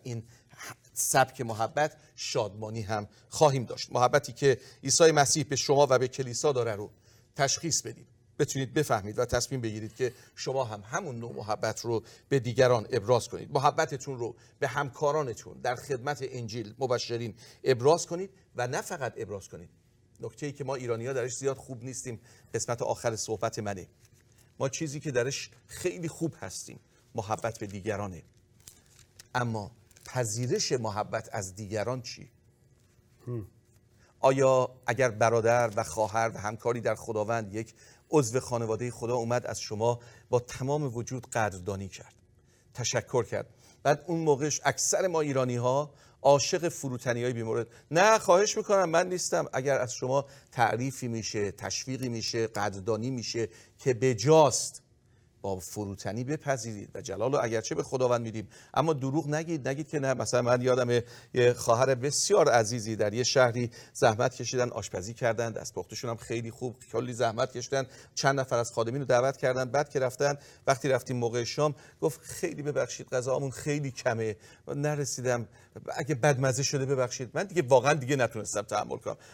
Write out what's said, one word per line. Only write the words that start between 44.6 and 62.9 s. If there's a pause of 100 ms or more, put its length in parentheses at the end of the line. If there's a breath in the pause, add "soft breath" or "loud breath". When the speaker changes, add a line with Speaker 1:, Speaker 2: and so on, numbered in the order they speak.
Speaker 1:
اکثر
ما
ایرانی‌ها (320 soft breath)
عاشق
فروتنی‌های
بیمورد، (240 loud breath)
«نه،
خواهش
می‌کنم،
من
نیستم.»
اگر
از
شما (260 loud breath)
تعریفی
می‌شه،
تشویقی
می‌شه،
قدردانی
می‌شه (300 loud breath)
که
بجاست، (640 soft breath)
با
فروتنی
بپذیرید
و
جلال
رو
اگرچه
به
خداوند
می‌دیم، (260 loud breath)
اما
دروغ
نگید،
نگید
که
«نه.»
مثلاً
من
یادمه (300 loud breath)
یه
خواهر
بسیار
عزیزی